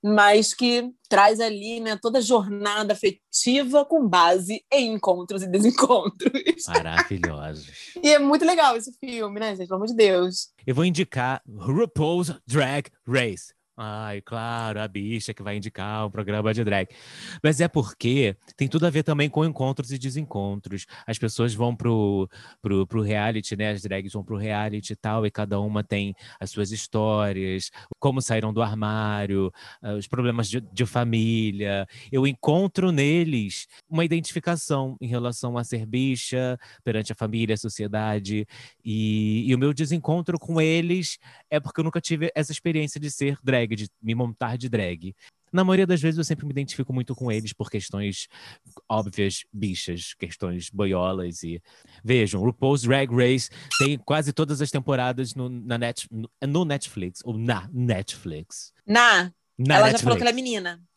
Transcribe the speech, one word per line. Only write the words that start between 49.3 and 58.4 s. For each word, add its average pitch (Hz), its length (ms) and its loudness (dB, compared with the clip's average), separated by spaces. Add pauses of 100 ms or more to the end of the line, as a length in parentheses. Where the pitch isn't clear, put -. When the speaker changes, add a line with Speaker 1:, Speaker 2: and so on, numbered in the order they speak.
Speaker 2:
bichas, 92 640 -6
questões 87 540 -8
boiolas 92 760 -2
e... 85 180 -8 (420)
Vejam, 110 380 2
RuPaul's 131 400 2
Drag 131 340 2
Race 127 340 2 (300)
tem 139 180 2
quase 147 360 -2
todas 147 280 -2
as 147 80 -2
temporadas 127 640 -2
no, 127 140 -6
na 120 300 -6
Net-, 117 340 -4
no, 113 180 -8 (160)
no 160 200 2
Netflix, 107 580 -6
ou 110 140 -6
na 113 340 -2
Netflix. 101 1000 -4 (120)